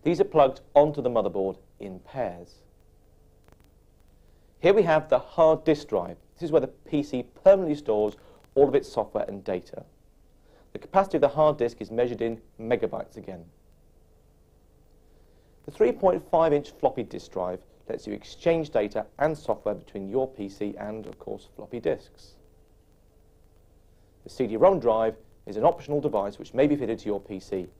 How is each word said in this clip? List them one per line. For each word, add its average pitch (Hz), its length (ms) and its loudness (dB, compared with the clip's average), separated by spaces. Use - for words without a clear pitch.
These - 160 0
are 135 60 6
plugged 139 340 4
onto 147 280 4
the 123 80 -2
motherboard 98 480 -2
in 95 200 -12
pairs. 92 560 -10
Here 185 140 4
we 208 100 4
have 156 240 2
the 127 100 2
hard 160 460 2
disk 151 240 0
drive. 90 300 -4
This - 100 -12
is 156 80 -6
where 123 100 4
the 127 60 -4
P - 340 -6
C 131 220 -6
permanently 190 320 4
stores 107 400 -2
all 139 140 6
of 131 80 -2
its - 160 0
software 107 360 -4
and 98 160 -12
data. - 420 -8
The - 60 -12
capacity 190 380 0
of 131 40 4
the 139 80 4
hard 151 280 2
disk 120 220 -2
is 104 100 -12
measured 120 320 -2
in 113 200 -4
megabytes 113 560 -4
again. 92 300 -16
The - 80 -14
three 226 220 2
point 180 360 2
five 165 220 4
inch 147 200 -2
floppy 127 320 -2
disk - 280 -14
drive 92 300 -6
lets - 200 -10
you 104 60 -8
exchange 160 580 -4
data 104 340 -2
and 151 180 0
software 107 380 -4
between 98 340 -12
your 131 180 -2
P 104 220 -12
C 101 300 -8
and, 107 260 -10
of - 140 -16
course, - 360 -14
floppy 117 240 -14
disks. - 540 -6
The - 80 -18
C 123 160 -2
D 110 100 -6
rom 180 220 4
drive 113 360 0
is 101 100 -14
an 110 80 -4
optional 147 380 0
device 104 380 -4
which - 160 -16
may 135 100 4
be 147 100 2
fitted 117 220 -4
to - 80 -14
your 101 160 -4
P 98 180 -12
C. 92 280 -8